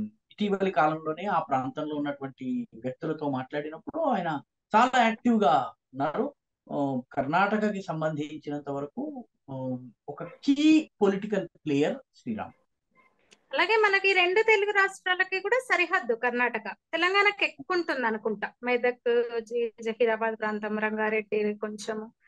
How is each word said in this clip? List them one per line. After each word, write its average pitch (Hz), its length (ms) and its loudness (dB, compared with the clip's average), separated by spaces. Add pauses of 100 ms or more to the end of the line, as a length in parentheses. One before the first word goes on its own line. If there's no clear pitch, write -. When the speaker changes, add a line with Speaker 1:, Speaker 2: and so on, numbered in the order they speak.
(320)
Speaker 1:
ఇటీవలి 196 400 0
కాలంలోనే 156 540 0
ఆ 185 140 2
ప్రాంతంలో 151 560 -4
ఉన్నటువంటి 131 800 -6
వ్యక్తులతో 143 560 -6
మాట్లాడినప్పుడు 156 720 -6
ఆయన 175 400 0 (340)
చాలా 254 280 4
యాక్టివ్ 226 400 2
గా 139 300 2 (200)
ఉన్నారు. 156 400 -2 (380)
ఆ, 143 300 -2 (120)
కర్ణాటకకి 196 680 0
సంబంధించినంత 151 880 -6
వరకు, 233 560 -8 (260)
ఆ, 131 260 -6 (320)
ఒక 151 140 -10
కీ 302 680 2 (100)
పొలిటికల్ 196 460 2
ప్లేయర్ 151 500 0 (180)
శ్రీరామ్. 107 360 -8 (1000)
Speaker 2:
అలాగే 359 220 2
మనకి 392 380 4
రెండు 370 280 4
తెలుగు 427 300 4
రాష్ట్రాలకి 381 680 2
కూడా 427 220 2 (120)
సరిహద్దు 349 400 2
కర్ణాటక, 233 540 -2
తెలంగాణకి 370 800 2
ఎక్కువ - 280 -4
ఉంటుంది 302 340 0
అనుకుంటా. 214 440 -4 (120)
మెదక్, 240 760 0
జి-, 226 440 -4
జహీరాబాద్ 220 560 0
ప్రాంతం, 214 400 -2
రంగారెడ్డి, 214 760 -2
కొంచెము 214 560 -8 (160)